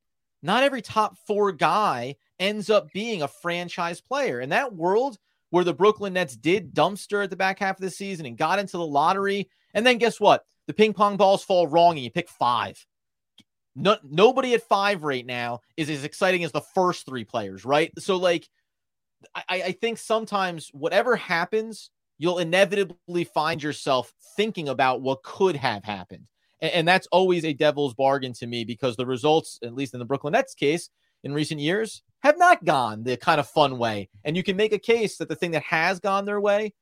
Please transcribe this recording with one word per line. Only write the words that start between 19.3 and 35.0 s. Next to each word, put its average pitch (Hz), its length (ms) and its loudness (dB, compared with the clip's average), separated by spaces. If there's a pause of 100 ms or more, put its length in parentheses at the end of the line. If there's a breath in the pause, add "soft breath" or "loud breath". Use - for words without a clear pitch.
I, 185 280 -6
I 185 100 -4
think 226 260 -6
sometimes 196 720 -4
whatever 165 440 2
happens, 208 760 -4 (280)
you'll 170 200 0
inevitably 180 880 0
find 160 380 -2
yourself 135 500 -2 (240)
thinking 196 320 -2
about 131 340 0
what 131 200 -2
could 185 340 0
have 113 280 -2
happened. 95 420 -12 (340)
And, 160 120 -2
and 165 160 0
that's 185 200 4
always 175 360 2
a 156 80 -2
devil's 143 420 0
bargain 135 400 0
to - 120 -12
me 117 180 -6
because 120 320 -4
the 123 100 -4
results, 147 560 0
at 117 120 -12
least 131 200 -8
in 123 60 -10
the 120 60 -10
Brooklyn 139 260 -4
Nets 269 220 0
case, 156 360 -2 (320)
in 135 100 -10
recent 151 280 -4
years 196 420 -4 (180)
have 302 180 2
not 359 260 4
gone 117 400 0
the 123 120 -2
kind 160 240 2
of 135 80 -4
fun 135 300 2
way. 107 300 -2 (160)
And 160 120 -4
you 180 60 -2
can 190 140 -2
make 214 160 0
a 202 60 -2
case 233 400 0